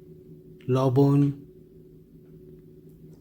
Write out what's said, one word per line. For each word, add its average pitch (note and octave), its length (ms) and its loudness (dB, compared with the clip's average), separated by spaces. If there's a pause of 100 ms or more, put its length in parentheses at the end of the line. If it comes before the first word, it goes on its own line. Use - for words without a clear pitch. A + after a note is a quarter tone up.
(760)
লবণ, C#3 460 2 (2000)